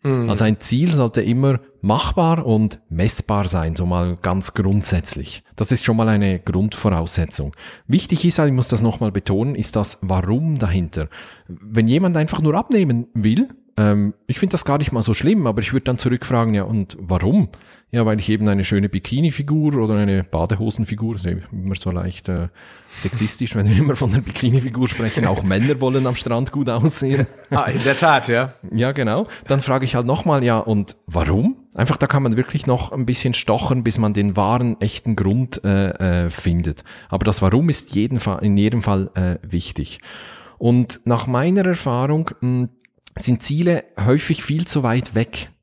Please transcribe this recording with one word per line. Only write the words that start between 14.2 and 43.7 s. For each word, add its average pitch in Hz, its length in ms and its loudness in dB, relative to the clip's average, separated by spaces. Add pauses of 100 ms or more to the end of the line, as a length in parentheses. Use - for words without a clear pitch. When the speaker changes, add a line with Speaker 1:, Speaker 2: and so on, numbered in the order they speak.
Speaker 2:
ich - 120 -4
find 190 140 0
das - 120 -2
gar 143 120 0
nicht 147 140 -2
mal 120 100 -2
so 110 120 0
schlimm, 165 340 2
aber 110 140 -2
ich 104 120 -6
würd 131 140 -2
dann 127 100 -2
zurückfragen, 120 560 0
„Ja, 101 100 0
und 101 360 -4
warum?“ 95 500 2 (420)
„Ja, 120 140 2
weil 107 140 0
ich 92 100 -4
eben 107 180 2
eine 98 160 2
schöne 101 260 2
Bikini-Figur 147 880 0
oder 110 200 2
eine 98 280 2
Badehosen-Figur“, 107 920 -2
ist 90 100 -8
immer 92 500 -6
so 92 160 -6
leicht, 90 380 -6
äh, 87 200 -4 (500)
sexistisch, 110 560 -4
wenn 104 140 2
wir 101 80 4
immer 139 180 4
von 117 160 0
der 117 100 2
Bikini-Figur 127 680 0
sprechen, 113 380 -2
auch 92 180 0
Männer 110 380 2
wollen 131 240 2
am 123 100 0
Strand 120 360 -2
gut 139 180 -2
aussehen. 135 640 2
Speaker 1:
<laughs> - 40 -20 (180)
Ah, 139 120 2
in 113 180 -2
der 139 140 2
Tat, 143 320 2
ja. 123 240 0 (200)
Speaker 2:
Ja, 120 200 0
genau. 139 340 0 (180)
Dann 139 140 2
frage 135 240 0
ich 131 120 -2
halt 123 100 2
nochmal, 139 380 2
„Ja, 117 160 4
und 104 360 0 (100)
warum?“ 92 520 0 (180)
Einfach, - 220 2
da 139 100 0
kann 139 160 2
man 117 140 2
wirklich 127 300 -2
noch - 240 0
ein 131 140 -4
bisschen 123 280 0
stochern, 120 500 0
bis 113 140 0
man 107 160 2
den 101 240 0
wahren, 113 420 0
echten 107 360 -2
Grund, 107 480 0
äh, 95 600 2
äh, 85 40 0
findet. 85 540 -2 (260)
Aber 98 160 -2
das 107 160 2
Warum 120 280 4
ist - 260 -4
jeden 120 240 0
Fall, - 240 -4
in 101 140 4
jedem 107 240 2
Fall, 98 340 0
äh, 90 220 0 (120)
wichtig. - 500 -6 (580)
Und 120 480 2
nach 117 220 0
meiner 170 380 2
Erfahrung, 151 640 0 (100)
mh, 123 300 0 (480)
sind - 260 0
Ziele 170 400 0 (160)